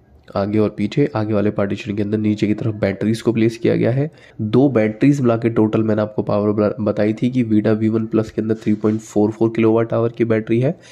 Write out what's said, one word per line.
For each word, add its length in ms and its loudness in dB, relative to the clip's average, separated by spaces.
आगे 220 0
और 100 2
पीछे। 480 -2
आगे 180 -2
वाले 160 0
पार्टीशन 460 -4
के 60 -2
अंदर 160 -2
नीचे 280 0
की 80 0
तरफ 200 -4
बैटरीज 480 -2
को 100 2
प्लेस 240 0
किया 200 0
गया 140 2
है। 200 -2
दो 280 4
बैटरीज 520 2
मिला 160 2
के 140 -2
टोटल 320 2
मैंने 200 0
आपको 200 -4
पावर 300 0
ब-, 280 0
बताई 320 0
थी 180 -2
कि 140 0
Vida 340 2
वी 100 0
वन 180 0
प्लस 240 0
के 120 -4
अंदर 120 -2
थ्री 200 -2
पॉइंट 260 0
फ़ोर 300 0
फ़ोर 260 0
किलोवाट 360 2
आवर 160 0
की 160 -2
बैटरी 360 0
है 140 0